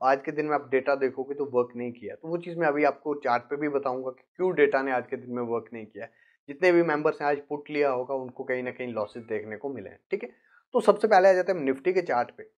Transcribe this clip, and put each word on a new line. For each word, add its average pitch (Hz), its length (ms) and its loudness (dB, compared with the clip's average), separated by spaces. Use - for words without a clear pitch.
आज 135 200 4
के 160 100 -6
दिन 151 140 -2
में 151 80 0
आप 143 160 -4
डेटा 131 240 2
देखोगे 131 400 -2
तो 143 100 -4
वर्क 123 320 0
नहीं 120 160 -8
किया, 104 220 -12
तो - 140 -16
वो 170 80 -2
चीज़ 170 220 -10
मैं 165 80 2
अभी 147 180 2
आपको 143 300 0
चार्ट 123 280 0
पे 143 140 -6
भी 147 120 -2
बताऊंगा 131 420 -2
कि - 140 -16
क्यों 185 180 -2
डेटा 143 280 4
ने 135 100 -2
आज 123 140 -2
के 131 100 -8
दिन 120 180 -12
में 123 80 -4
वर्क 117 300 -4
नहीं 110 140 -12
किया। 107 220 -14
जितने 165 240 2
भी 170 100 6
मेंबर्स 156 400 0
हैं 143 60 0
आज 147 100 0
पुट 147 220 -8
लिया 143 200 2
होगा 127 240 -4
उनको 131 300 -8
कहीं 127 180 -2
ना 123 80 -4
कहीं 123 220 -10
लॉसेस 110 320 -6
देखने 107 320 -6
को 143 120 -10
मिले 113 220 -10
हैं, - 80 -20
ठीक 196 120 -4
है। 240 80 -12
तो 240 60 4
सबसे 208 280 4
पहले 196 200 8
आ 190 40 8
जाते 180 200 2
हैं 180 80 0
हम 135 60 -2
Nifty 135 280 0
के 185 80 2
चार्ट 123 280 -2
पे। - 160 -18